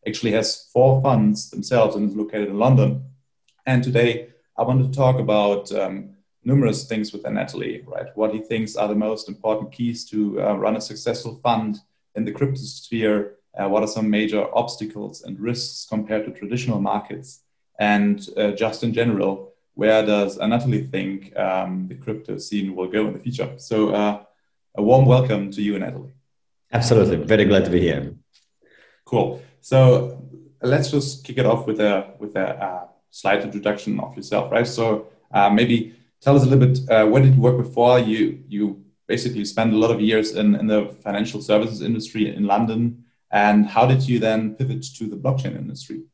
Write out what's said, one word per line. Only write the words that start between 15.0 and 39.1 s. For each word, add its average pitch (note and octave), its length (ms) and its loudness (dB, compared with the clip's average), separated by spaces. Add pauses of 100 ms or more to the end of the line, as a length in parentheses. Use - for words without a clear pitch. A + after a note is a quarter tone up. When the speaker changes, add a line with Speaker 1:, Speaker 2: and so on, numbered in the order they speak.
Speaker 1:
and F#2+ 160 -14
risks A#2 500 -8
compared G#2+ 360 -4
to - 80 -12
traditional A2 480 -4
markets? G#2 640 -6 (340)
And, G#2 580 2
uh, G#2 140 2
just G#2+ 320 -2
in C3+ 100 -2
general, G2+ 600 0 (220)
where G#2+ 300 4
does G#2 340 0
Anatoly A#2 520 0
think, G2 480 -8
um, F#2 480 -2
the F#2 80 -12
crypto - 440 -10
scene G2 360 -4
will F#2 140 -4
go G#2 180 0
in G2 60 -6
the - 80 -12
future? - 380 -8
So, G#2+ 320 0
uh, G#2 340 -2 (540)
a G#2 40 0
warm B2+ 240 6
welcome B2 440 4
to G#2 120 -6
you, G#2 100 0
Anatoly. - 380 -8 (600)
Speaker 2:
Absolutely. A#2 460 4
Very G#2+ 300 4
glad F#2+ 180 4
to E2+ 60 -4
be F2 100 2
here. C#2 340 -2 (920)
Speaker 1:
Cool. G#2 340 -2 (220)
So - 680 4 (320)
let's C#3 300 0
just - 340 -4
kick - 140 -8
it G2+ 80 2
off A2+ 200 0
with G#2+ 140 -4
a, G2+ 280 0 (100)
with G#2 180 -10
a, G2 260 -4
uh, F2+ 240 -8 (240)
slight G2+ 320 -2
introduction G#2 560 -4
of - 160 -10
yourself, - 380 -4
right? A#2+ 140 2
So, A2+ 400 -2 (260)
uh, G2+ 160 4
maybe A#2 480 2 (240)
tell C#3 160 4
us B2+ 80 6
a - 20 4
little B2+ 200 6
bit, - 140 2 (100)
uh, A2 160 6
where B2+ 160 6
did C3 140 8
you A2+ 40 6
work B2+ 160 4
before? B2 440 2
You, A2 480 -2
you G#2 360 -4 (220)
basically A#2+ 400 -4